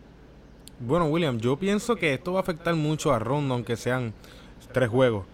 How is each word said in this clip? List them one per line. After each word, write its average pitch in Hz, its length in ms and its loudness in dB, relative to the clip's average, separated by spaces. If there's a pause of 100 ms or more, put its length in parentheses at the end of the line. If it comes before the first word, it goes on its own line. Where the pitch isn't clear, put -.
(800)
Bueno, 143 260 0
William, 147 340 0
yo 123 160 2
pienso 202 400 0
que 151 180 0
esto 180 200 -4
va 190 60 0
a 185 40 -2
afectar 170 320 -2
mucho 151 380 2
a 117 60 2
Rondo, 131 340 0
aunque 120 240 -2
sean 123 360 -2 (600)
tres 127 160 2
juegos. 117 440 2